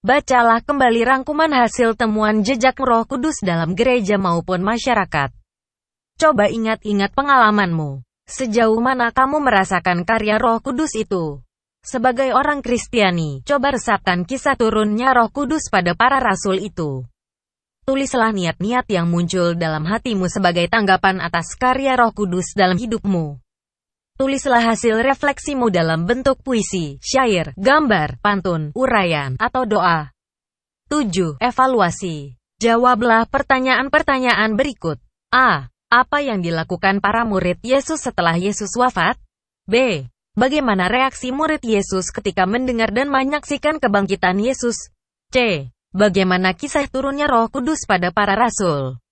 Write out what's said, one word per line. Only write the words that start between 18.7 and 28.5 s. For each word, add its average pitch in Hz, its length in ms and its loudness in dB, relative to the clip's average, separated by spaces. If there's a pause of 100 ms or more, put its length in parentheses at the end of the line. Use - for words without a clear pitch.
yang 170 240 0
muncul 170 480 0
dalam 160 240 -4
hatimu 190 480 -2
sebagai 175 400 0
tanggapan 190 560 2
atas 170 320 -6
karya 262 400 0
Roh 233 160 2
Kudus 185 400 -4
dalam 185 240 2
hidupmu. 185 640 -4 (800)
Tulislah 254 560 2
hasil 226 240 2
refleksimu 269 720 0
dalam 165 320 0
bentuk 254 400 0
puisi, 190 560 -2
syair, 196 560 0
gambar, 202 640 0
pantun, 175 560 -2